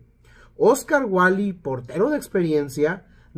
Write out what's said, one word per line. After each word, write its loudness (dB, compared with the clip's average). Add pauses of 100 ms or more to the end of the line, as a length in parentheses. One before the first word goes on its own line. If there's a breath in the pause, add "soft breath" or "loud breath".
(560 soft breath)
Oscar 2
Wally, 2
portero -4
de 0
experiencia, -2 (300 soft breath)